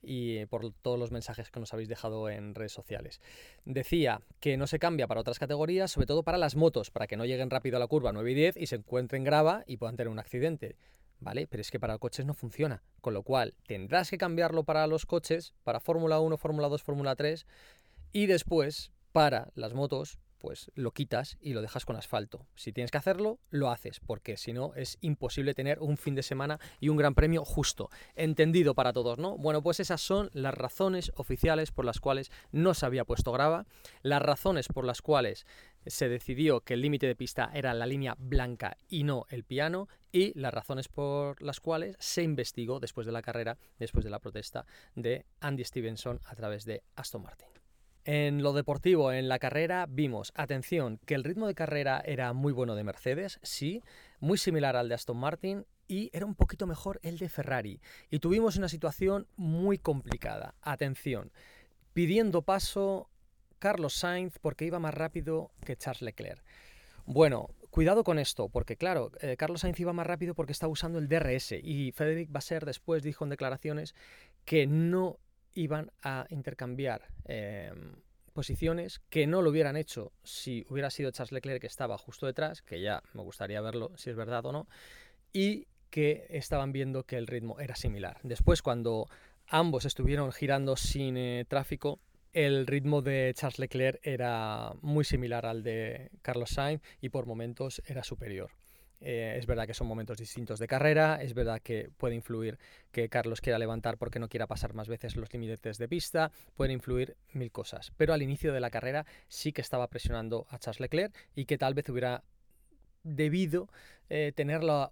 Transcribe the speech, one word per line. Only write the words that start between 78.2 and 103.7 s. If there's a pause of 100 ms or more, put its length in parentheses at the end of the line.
posiciones,
que
no
lo
hubieran
hecho (100)
si
hubiera
sido
Charles
Leclerc
que
estaba
justo
detrás,
que
ya (120)
me
gustaría
verlo
si
es
verdad
o
no, (640)
y (220)
que
estaban
viendo
que
el
ritmo
era
similar.
Después,
cuando (380)
ambos
estuvieron
girando
sin,
eh,
tráfico, (340)
el
ritmo
de
Charles
Leclerc
era (100)
muy
similar
al
de (100)
Carlos
Sainz (180)
y
por
momentos
era
superior. (500)
Eh,
es
verdad
que
son
momentos
distintos
de
carrera,
es
verdad
que
puede
influir (340)
que
Carlos
quiera
levantar